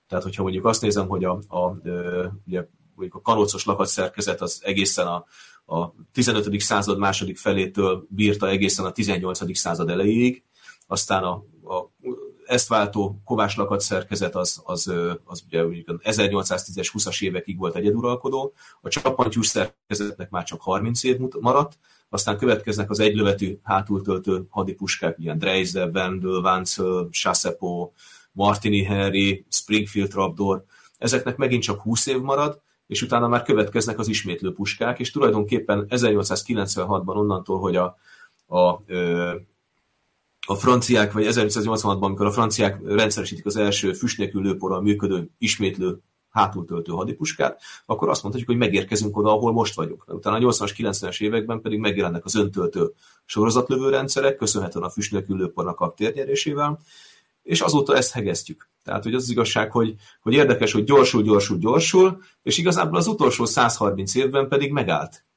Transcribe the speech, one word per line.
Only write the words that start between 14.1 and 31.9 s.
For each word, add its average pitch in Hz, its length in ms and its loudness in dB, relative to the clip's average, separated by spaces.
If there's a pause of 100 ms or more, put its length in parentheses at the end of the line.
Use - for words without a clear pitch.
az, 90 280 -2
az, 90 240 -4
ö, 87 260 -2 (100)
az 87 240 -12
ugye 82 160 0
mondjuk 85 400 -6
ezernyolcszáztízes, 98 840 -2
húszas 92 320 -4
évekig 90 360 -4
volt 87 180 -4
egyeduralkodó, 123 800 -2 (280)
a - 80 -10
csappantyús 117 580 0
szerkezetnek - 840 -4
már 87 140 -6
csak - 180 -12
harminc 104 420 -2
év 127 140 2
mut-, 127 240 -6
maradt, 139 360 2 (320)
aztán 101 280 -2
következnek 104 520 0
az 104 100 -4
egylövetű 101 640 2
hátultöltő 95 840 -2
hadipuskák, 92 720 -4
ilyen 82 180 -4
Dreyse, 92 480 0
Wendell, 92 560 -2
Wetzel, 92 680 0
Chassepot, 87 840 -2 (380)
Martini 104 520 2
Henry, 98 680 0
Springfield 101 600 0
Trapdoor. 95 540 -2 (340)
Ezeknek 123 400 -2
megint 123 260 2
csak 101 180 -4
húsz 113 240 0